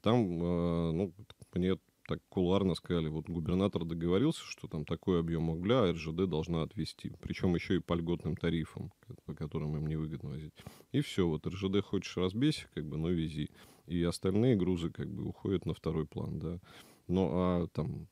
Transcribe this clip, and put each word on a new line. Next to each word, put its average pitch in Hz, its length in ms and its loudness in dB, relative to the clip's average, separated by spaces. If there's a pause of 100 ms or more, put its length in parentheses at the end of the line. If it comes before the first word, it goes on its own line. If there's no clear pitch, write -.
Там, 98 420 4
э, 85 500 2
ну, 90 200 0 (400)
мне 92 240 2 (300)
так 80 120 -4 (100)
кулуарно 92 460 4
сказали, 82 340 -2
вот 78 200 -6
губернатор 85 560 0
договорился, 87 580 2
что - 240 -12
там 76 180 -6
такой 87 340 2
объём 82 300 0
угля 98 380 2
Р 82 80 2
Ж 80 160 -6
Д 90 140 2
должна 82 380 0
отвезти, - 480 -6 (100)
причём - 340 0
ещё 92 200 0
и 82 40 2
по - 140 -2
льготным 85 420 -2
тарифам, 85 560 -2 (160)
ко-, - 80 -16 (100)
по 78 100 -10
которым 76 420 -4
им 76 100 -2
невыгодно 78 440 -4
возить. 76 220 -12 (380)
И 139 100 2
всё, 90 280 0
вот 76 180 -2
Р 80 80 -6
Ж 98 140 -2
Д 98 120 2
хочешь - 360 -4
разбейся, 104 560 0
как 78 140 -6
бы, 73 100 -6
но 82 140 0
вези. 78 380 -2 (380)
И 85 160 0
остальные 101 540 2
грузы, 90 320 0
как - 240 -6
бы, - 120 -6
уходят - 420 -2
на 80 80 -2
второй 80 320 -2
план, 78 320 -6
да. 82 200 -6 (480)
Ну, 90 260 4
а 90 380 2
там 78 400 -4